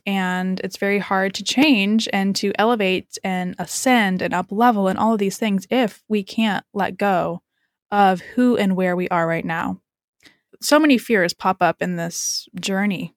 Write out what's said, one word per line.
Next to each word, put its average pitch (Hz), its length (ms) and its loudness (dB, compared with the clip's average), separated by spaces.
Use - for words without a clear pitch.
and 185 560 -2
it's 190 160 -10
very 202 220 0
hard 190 360 -2
to 202 80 -10
change 220 680 2
and 196 240 0
to 202 220 -2
elevate 208 640 0
and 185 360 -4
ascend 196 600 0
and 175 120 -2
up 185 180 -4
level 208 380 2
and 190 100 -2
all 226 140 2
of 214 60 -2
these 196 180 -2
things 196 320 -2
if 240 400 -2
we 214 120 0
can't 208 520 -2
let 190 240 -4
go 175 440 0
of 190 300 4
who 247 360 2
and 190 180 0
where 180 200 0
we 180 140 -2
are 170 180 0
right 165 180 -2
now. 175 340 -4
So 294 180 4
many 294 180 6
fears 190 360 0
pop 190 280 -2
up 170 200 2
in 180 140 -2
this - 520 -6
journey, 190 580 -4